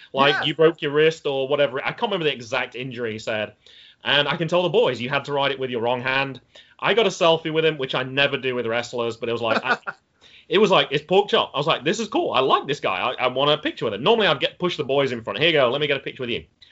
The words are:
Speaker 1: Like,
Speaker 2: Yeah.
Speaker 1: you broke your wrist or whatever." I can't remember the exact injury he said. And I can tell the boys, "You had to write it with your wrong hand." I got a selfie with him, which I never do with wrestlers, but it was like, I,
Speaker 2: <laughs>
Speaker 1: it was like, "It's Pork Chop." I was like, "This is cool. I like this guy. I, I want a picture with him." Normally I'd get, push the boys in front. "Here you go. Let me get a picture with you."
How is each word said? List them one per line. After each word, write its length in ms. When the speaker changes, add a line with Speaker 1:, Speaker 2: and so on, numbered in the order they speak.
Speaker 1:
Like, 220
Speaker 2:
Yeah. 100
Speaker 1:
you 100
broke 280
your 100
wrist 340
or 220
whatever." 340
I 100
can't 100
remember 120
the 100
exact 400
injury 380
he 60
said. 360
And 240
I 80
can 120
tell 140
the 60
boys, 320
"You 80
had 180
to 60
write 200
it 60
with 120
your 100
wrong 220
hand." 360
I 140
got 140
a 40
selfie 420
with 120
him, 140
which 160
I 80
never 340
do 180
with 120
wrestlers, 500
but 140
it 20
was 80
like, 240
I, 220
Speaker 2:
<laughs> 640
Speaker 1:
it 100
was 140
like, 180
"It's 140
Pork 260
Chop." 240
I 40
was 100
like, 160
"This 160
is 80
cool. 240
I 80
like 260
this 140
guy. 160
I, 280
I 40
want 240
a 60
picture 280
with 80
him." 80
Normally 240
I'd 140
get, 180
push 180
the 80
boys 280
in 100
front. 160
"Here 100
you 60
go. 160
Let 100
me 60
get 100
a 40
picture 240
with 60
you." 140